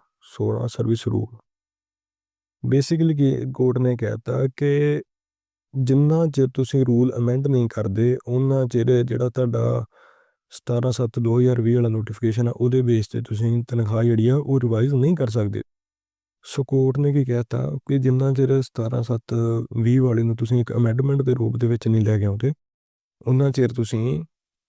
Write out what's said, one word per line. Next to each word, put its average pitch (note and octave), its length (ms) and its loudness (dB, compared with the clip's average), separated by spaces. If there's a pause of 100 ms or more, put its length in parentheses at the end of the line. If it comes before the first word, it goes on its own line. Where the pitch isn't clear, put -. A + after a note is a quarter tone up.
(220)
ਸੋਲਾਂ G#2+ 400 -4
service A#2 520 -2
rule। A2+ 240 -6 (1400)
Basically, D#3+ 420 0
ਕੀ C3 340 0
court B2+ 260 0
ਨੇ B2+ 220 0
ਕਹਿ - 100 -4
ਦਿੱਤਾ A#2+ 380 -4 (100)
ਕਿ D3 440 0 (760)
ਜਿੰਨਾ D3 500 2
ਚਿਰ C#3 260 2
ਤੁਸੀਂ C3+ 320 0
ਰੂਲ B2 320 2
ਅਮੈਂਡ B2 300 0
ਨਹੀਂ B2 220 2
ਕਰਦੇ, A2+ 480 0 (100)
ਉਨਾ C3 440 0
ਚਿਰ A#2+ 320 2
ਜਿਹੜਾ A#2+ 260 -2
ਤੁਹਾਡਾ A#2+ 560 -2 (640)
ਸਤਾਰਾਂ B2 420 -4
ਸੱਤ B2 280 -2
ਦੋ A#2 200 2
ਹਜ਼ਾਰ B2 220 2
ਵੀਹ A#2 140 2
ਵਾਲਾ A#2+ 140 2
ਨੋਟੀਫਿਕੇਸ਼ਨ A2 580 -2
ਆ, A#2 80 -2
ਉਹਦੇ B2 260 0
ਬੇਸ A#2 240 2
'ਤੇ A#2 160 -6
ਤੁਸੀਂ A#2 460 -2
ਤਨਖਾਹ A2+ 360 -2
ਜਿਹੜੀ A#2 240 2
ਆ, C3 80 2
ਉਹ C3+ 240 0
ਰਿਵਾਈਜ਼ A#2+ 340 0
ਨਹੀਂ C#3 220 2
ਕਰ C#3 120 -2
ਸਕਦੇ। G#2 340 -4 (840)
ਸੋ - 200 -6
ਕੋਰਟ C3 340 0
ਨੇ C#3+ 160 0
ਕੀ C#3 120 2
ਕਹਿ A#2+ 120 -2
ਦਿੱਤਾ B2+ 380 -4
ਕਿ C#3 220 -2
ਜਿੰਨਾ C3 360 2
ਚਿਰ C3+ 280 2
ਸਤਾਰਾਂ A#2+ 420 -4
ਸੱਤ A#2 300 -4 (480)
ਵੀਹ B2 200 4
ਵਾਲੇ A#2 220 2
ਨੂੰ A2+ 120 0
ਤੁਸੀਂ A#2 260 0
ਇੱਕ - 120 -4
ਅਮੈਂਡਮੈਂਟ C3 480 0
ਦੇ C3 120 0
ਰੂਪ A#2+ 240 -2
ਦੇ A#2+ 100 0
ਵਿੱਚ A#2 200 0
ਨਹੀਂ A2+ 140 2
ਲੈ G#2+ 180 2
ਕੇ G2+ 60 0
ਆਉਂਦੇ, G#2+ 260 -2 (760)
ਉਨਾ C3 240 2
ਚਿਰ B2 220 2
ਤੁਸੀਂ, B2 500 -4 (460)